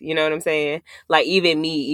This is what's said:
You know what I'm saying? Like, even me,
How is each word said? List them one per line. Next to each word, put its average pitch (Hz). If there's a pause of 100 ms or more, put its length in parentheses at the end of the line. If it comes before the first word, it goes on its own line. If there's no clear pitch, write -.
You 156
know 156
what 156
I'm 160
saying? 156 (260)
Like, 156
even 170
me, 160 (240)